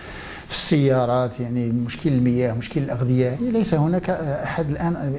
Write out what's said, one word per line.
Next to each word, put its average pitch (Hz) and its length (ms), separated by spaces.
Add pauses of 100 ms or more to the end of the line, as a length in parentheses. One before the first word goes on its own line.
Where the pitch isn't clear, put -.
(460)
في - 60
السيارات. 127 880
يعني 120 280
مشكل 120 440
المياه، 123 400
مشكل 120 300
الأغذية، 127 440
يعني 185 240
ليس 220 240
هناك 165 360
أحد 147 600
الآن 147 480